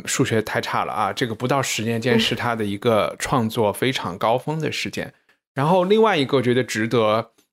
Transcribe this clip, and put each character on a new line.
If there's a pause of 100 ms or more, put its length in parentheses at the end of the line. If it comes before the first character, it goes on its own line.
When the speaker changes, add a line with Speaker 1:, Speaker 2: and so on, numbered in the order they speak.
Speaker 1:
数
学
太
差
了
啊，
这
个
不
到
十
年
间
是
他
的
一
个
创
作
非
常
高
峰
的
时
间。
Speaker 2:
嗯。 (400)
Speaker 1:
然
后
另
外
一
个
我
觉
得
值
得， (200)